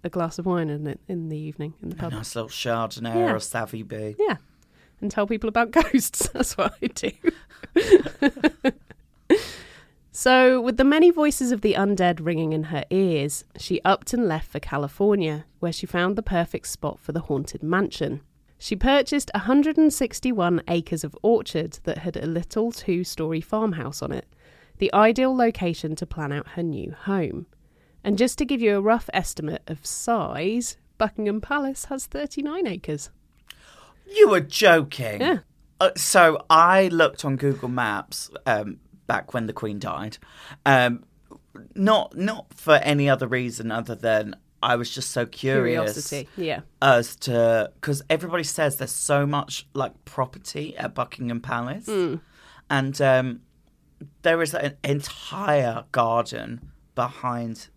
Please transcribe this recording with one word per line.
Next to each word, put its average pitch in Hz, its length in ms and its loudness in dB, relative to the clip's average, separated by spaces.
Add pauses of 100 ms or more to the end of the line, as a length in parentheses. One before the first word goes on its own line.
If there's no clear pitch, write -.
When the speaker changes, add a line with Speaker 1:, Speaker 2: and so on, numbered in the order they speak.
Speaker 1:
a - 40 -6
glass 165 300 -6
of 175 80 -6
wine 170 240 0
in, 147 260 -8 (120)
in 170 200 -8
the 156 80 -8
evening 151 460 -10
in 165 80 -12
the 170 60 -10
Speaker 2:
A - 20 -18
Speaker 1:
pub. 170 140 -6
Speaker 2:
nice 113 240 -10
little 113 120 -8
Chardonnay 113 680 -4
Speaker 1:
Yeah. 117 180 2
Speaker 2:
or 110 40 -2
a 110 40 -4
Savvy 113 420 -8
Bee. 107 360 -10
Speaker 1:
Yeah, 392 180 0 (640)
and 208 100 -4
tell 208 160 -2
people 226 220 -4
about 233 220 0
<laughs> - 20 -14
ghosts. - 560 2
That's - 280 -4
what 196 240 0
I - 60 -2
do. - 240 -4 (640)
<laughs> 311 960 4 (1400)
So, 254 500 6
with 233 180 0
the 262 60 6
many 311 280 8
voices 294 400 0
of 214 80 -2
the 208 140 2
undead 185 460 2
ringing 160 320 -2
in 156 120 -2
her 156 260 -6
ears, 170 540 0 (120)
she - 280 -4
upped - 280 0
and 240 140 0
left 160 240 -4
for 147 80 -10
California, 151 880 -2 (160)
where 170 100 -2
she 180 160 -8
found 185 300 -2
the 214 80 -6
perfect - 420 -2
spot - 320 -8
for - 140 -12
the 165 80 -4
haunted 143 420 -6
mansion. 156 600 -4 (360)
She - 160 -6
purchased 277 580 0
a 202 80 -2
hundred 285 380 2
and 311 140 6
sixty-one 214 760 -2
acres 170 380 -4
of 156 180 -12
orchard 170 640 0
that 160 140 -4
had 165 180 -8
a - 100 -6
little 175 460 -4
two-story 165 680 -4
farmhouse 180 640 -4
on 139 80 -6
it, - 160 -8 (520)
the - 140 0
ideal 233 440 4
location 180 580 -2
to 165 120 -8
plan 143 260 -8
out 143 240 -8
her 175 80 -4
new 156 260 -6
home. 175 560 -6 (560)
And 202 160 -2
just 247 200 0
to 294 60 -2
give 247 160 -2
you 208 160 2
a 196 40 0
rough 220 320 2
estimate - 560 -6
of 156 180 -10
size, 226 920 -4 (180)
Buckingham 214 440 -2
Palace 277 440 -4
has 269 220 -10
thirty-nine 294 600 -6
acres. 151 440 -8 (1040)
Speaker 2:
You 415 180 10
were 185 100 6
joking. 143 800 4
Speaker 1:
Yeah. 285 180 2 (420)
Speaker 2:
Uh, 190 160 6
so 165 540 6
I 180 380 8
looked 165 360 2
on 135 120 -2
Google 139 320 -2
Maps, 117 640 -6 (160)
um, 104 340 -2 (260)
back - 260 -4
when 117 140 -4
the 107 80 -8
Queen 104 240 -8
died, 98 400 -10 (480)
um, 123 360 4 (720)
not, 208 420 2
not 214 360 -6
for - 220 4
any 143 340 4
other 135 200 2
reason 117 420 -4
other 113 240 -6
than 107 400 0 (280)
I 123 140 2
was 120 180 -4
just - 180 -8
so 123 120 -2
curious 120 680 0 (180)
Speaker 1:
Curiosity, 143 260 -8
yeah. 160 240 -6 (220)
Speaker 2:
as 123 380 4
to, 117 500 2 (100)
'cause 143 300 -4
everybody 165 340 -2
says 147 320 -2
there's 135 140 -8
so 143 340 0
much, 143 480 -6
like, - 320 -6
property - 720 -8
at - 180 -8
Buckingham 120 460 -6
Palace, 123 460 -8
Speaker 1:
Mm. 175 340 -2 (480)
Speaker 2:
and, 139 320 0
um, 131 400 2 (800)
there 165 200 2
is 151 100 -2
an 143 320 -4
entire 143 1080 -2
garden 117 800 -2 (240)
behind 120 840 -6